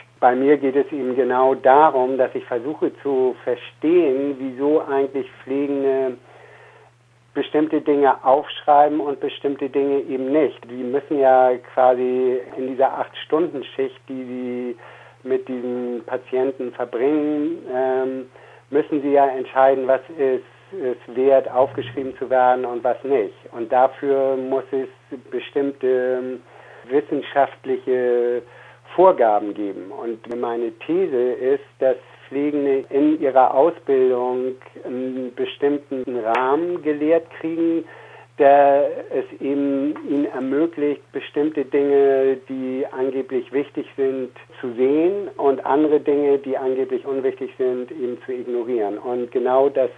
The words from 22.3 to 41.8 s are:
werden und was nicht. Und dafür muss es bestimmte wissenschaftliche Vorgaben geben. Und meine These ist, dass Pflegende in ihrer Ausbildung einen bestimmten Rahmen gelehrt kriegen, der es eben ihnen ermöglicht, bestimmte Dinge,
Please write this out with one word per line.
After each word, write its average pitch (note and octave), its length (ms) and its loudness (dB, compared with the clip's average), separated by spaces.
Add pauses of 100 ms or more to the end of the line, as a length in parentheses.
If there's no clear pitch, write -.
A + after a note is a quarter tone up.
werden B2+ 340 4
und A#2+ 180 -6
was A#2+ 200 0
nicht. B2 320 0 (160)
Und A#2 200 -8
dafür C3+ 640 2
muss C3 360 -4
es C3 160 -4 (420)
bestimmte B2+ 1120 -2 (500)
wissenschaftliche B2+ 1500 -2 (540)
Vorgaben A2 580 4
geben. G2 380 -8
Und A#2 440 -8
meine A#2+ 440 -4
These C#3+ 540 -2
ist, C3 300 0 (140)
dass C3 200 0 (300)
Pflegende C#3 640 0
in D3+ 320 2
ihrer C3 320 4
Ausbildung B2+ 1000 2 (280)
einen B2+ 520 -8
bestimmten C3+ 840 -4
Rahmen C3 640 0
gelehrt D3+ 480 0 (100)
kriegen, E3 440 -2 (560)
der C#3 500 6 (220)
es - 300 -6
eben C#3 520 -2 (160)
ihnen C#3+ 160 0
ermöglicht, D3 840 -2
bestimmte D3 540 -4
Dinge, C#3 720 2 (120)